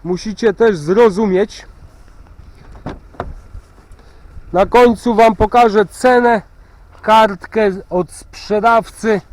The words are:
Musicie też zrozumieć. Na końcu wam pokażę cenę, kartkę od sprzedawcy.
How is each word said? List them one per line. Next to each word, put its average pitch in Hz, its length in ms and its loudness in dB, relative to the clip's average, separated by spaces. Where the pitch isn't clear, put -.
Musicie 190 500 -4
też 220 240 0
zrozumieć. 196 880 -2
Na 185 120 2
końcu 240 500 2
wam 220 200 4
pokażę 220 500 2
cenę, 240 560 0
kartkę 214 680 0
od 180 220 -4
sprzedawcy. 214 1080 -4